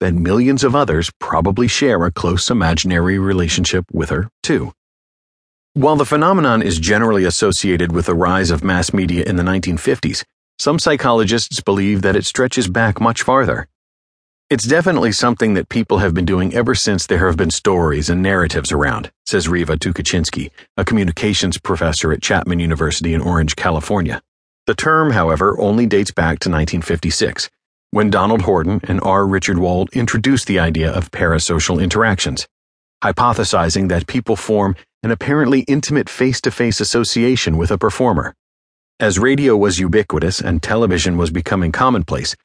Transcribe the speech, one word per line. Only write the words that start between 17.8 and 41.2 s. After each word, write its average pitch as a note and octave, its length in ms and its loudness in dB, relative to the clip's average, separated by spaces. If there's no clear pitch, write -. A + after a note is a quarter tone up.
and F2+ 140 0
narratives F2 480 0
around," D2 400 -2
says E2+ 220 -2
Riva E2 280 0
Tukachinsky, E2+ 760 -4
a - 80 -2
communications G2 760 0
professor E2 540 -2
at C#2+ 100 -4
Chapman F2+ 380 0
University D#2+ 540 -2
in D#2+ 60 0
Orange, D#2+ 360 0
California. E2+ 640 -2
The D3+ 80 0
term, D#3 340 2
however, F2+ 480 2
only G#2+ 280 2
dates G2 260 2
back E2 260 0
to - 100 -4
nineteen D#2+ 340 -2
fifty-six, - 680 -4
when G#2 180 2
Donald G2+ 340 2
Horton F2+ 420 2
and F2+ 180 -2
R. G2 240 2
Richard F#2+ 320 0
Wald F2+ 340 0
introduced A#2+ 540 0
the F#2 140 0
idea D#2+ 280 0
of E2+ 220 -4
parasocial E2 720 0
interactions, F#2+ 640 0
hypothesizing F#2+ 840 0
that E2+ 180 0
people A#2 300 -2
form G2+ 400 0
an A2+ 80 -2
apparently C3+ 520 2
intimate C#3 460 -2
face-to-face B2 720 0
association A#2 760 0
with F2 160 0
a G2+ 40 0
performer. G#2+ 600 0
As G#2 180 2
radio C3 380 4
was G2 240 2
ubiquitous F#2 600 0
and F2 220 -2
television F#2 540 0
was E2+ 160 0